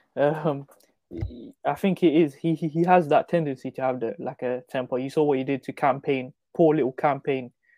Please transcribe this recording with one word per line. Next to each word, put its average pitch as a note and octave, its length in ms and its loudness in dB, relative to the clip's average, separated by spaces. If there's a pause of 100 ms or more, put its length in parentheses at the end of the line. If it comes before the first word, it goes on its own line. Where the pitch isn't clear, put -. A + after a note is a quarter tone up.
(160)
um, D3 500 -2 (960)
I C#3+ 100 -2
think F#3+ 280 -2
it D#3 120 6
is. D3+ 200 4
He, E3 200 -2
he, D#3+ 140 -2
he D#3+ 160 0
has F3+ 240 4
that D3 200 2
tendency C#3+ 440 -2
to - 100 -10
have B2+ 180 -2
the, A2+ 180 -4
like, C3 220 -10
a B2+ 300 -4
temper. B2+ 280 -4
You C3+ 120 -6
saw D3+ 140 2
what D3 120 2
he C3 80 -2
did C3+ 200 -4
to C3 100 -8
Cam C#3+ 260 0
Payne, C3 320 -4 (240)
poor D#3 180 6
little C3+ 180 0
Cam C#3 280 -2
Payne. C3 320 -4 (260)